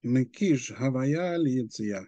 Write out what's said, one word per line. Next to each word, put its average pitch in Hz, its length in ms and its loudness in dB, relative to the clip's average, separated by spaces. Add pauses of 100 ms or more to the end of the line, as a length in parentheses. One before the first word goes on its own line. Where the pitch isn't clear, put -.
(140)
Мекиш 131 500 2 (160)
гавая 143 640 0
ли 135 80 2 (120)
яция. 104 440 -4